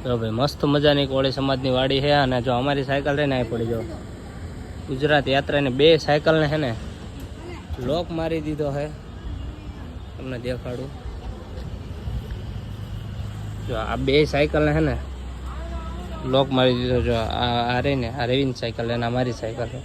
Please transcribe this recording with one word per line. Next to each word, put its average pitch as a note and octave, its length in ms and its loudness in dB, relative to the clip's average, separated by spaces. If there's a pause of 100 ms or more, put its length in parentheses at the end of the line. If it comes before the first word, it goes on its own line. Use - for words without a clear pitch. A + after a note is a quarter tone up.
જો B2 140 0
ભાઈ, A2+ 120 -2
મસ્ત B2+ 360 0
મજાની C#3+ 420 6
કોળી C3+ 240 2
સમાજની C3+ 380 0
વાડી C3 320 4
છે. D3 100 4
અને C3 300 4
જો B2+ 120 2
અમારી C#3 300 2
સાયકલ C#3 320 0
રહીને C#3+ 200 2
અહીં A#2+ 140 0
પડી, A#2 160 -2
જો A2+ 180 -2 (1040)
ગુજરાત C#3+ 400 4
યાત્રાની C#3+ 420 2
બે D3 280 8
સાયકલને D#3 500 4
છે D3+ 100 0
ને B2+ 180 0 (1040)
લોક D#3+ 320 -2
મારી D#3+ 300 0
દીધો D3 300 -2
છે. C#3+ 160 -2 (1300)
તમને B2+ 220 -6
દેખાડું, B2 500 -6 (2750)
જો A#2+ 80 -2
આ A2 200 -2
બે C3+ 300 4
સાયકલને D3+ 480 2
છે D#3 60 4
ને C3+ 180 2 (1300)
લોક C3 260 4
મારી B2+ 220 6
દીધો. B2 280 2
જો A#2 120 2
આ, A#2+ 640 0
આ B2 40 2
રહી C#3 160 2
ને, B2 140 -2
આ C3 160 -4
રવિની C3 280 2
સાયકલ A#2 380 -4
અને A#2+ 140 0
અમારી B2 260 0
સાયકલ A#2 360 -4
છે B2+ 180 -8